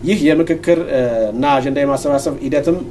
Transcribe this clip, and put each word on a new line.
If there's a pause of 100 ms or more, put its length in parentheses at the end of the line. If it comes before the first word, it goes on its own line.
ይህ
የምክክር፣
እ፣ (260)
እና
አጀንዳ
የማሰባሰብ
ሂደትም (140)